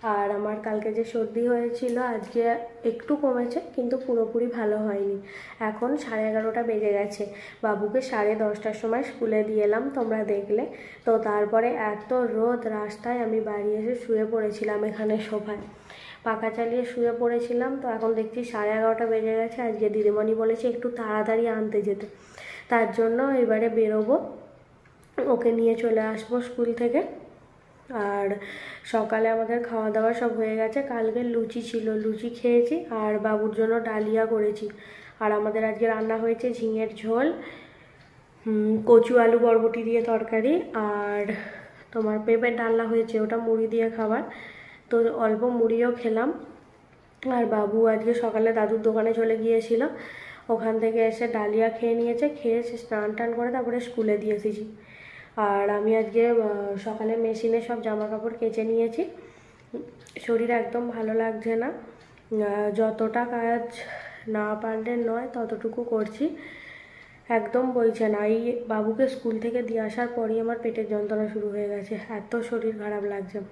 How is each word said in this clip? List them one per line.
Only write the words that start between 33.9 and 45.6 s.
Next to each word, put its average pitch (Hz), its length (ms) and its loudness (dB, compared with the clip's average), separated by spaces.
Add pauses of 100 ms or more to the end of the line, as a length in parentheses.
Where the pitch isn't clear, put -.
করেছি। 208 320 0 (580)
আর 214 60 2 (100)
আমাদের 214 300 0
আজকে 214 240 0
রান্না 220 300 0
হয়েছে 226 240 0 (100)
ঝিঙের 220 320 0 (120)
ঝোল, 226 260 2 (1160)
হুম, 214 280 2 (160)
কচু 233 240 10 (100)
আলু 226 220 8
বরবটি 226 440 4
দিয়ে 233 120 2 (100)
তরকারি, 220 420 2 (340)
আর 208 360 -2 (680)
তোমার 214 320 0
পেঁপের 233 340 2
ডালনা 226 320 2
হয়েছে, 226 320 0
ওটা 220 140 -2 (100)
মুড়ি 226 260 2
দিয়ে 226 140 2 (100)
খাবার। 226 260 0 (640)
তো 240 60 2 (300)
অল্প 214 160 2 (180)
মুড়িও 226 300 4 (120)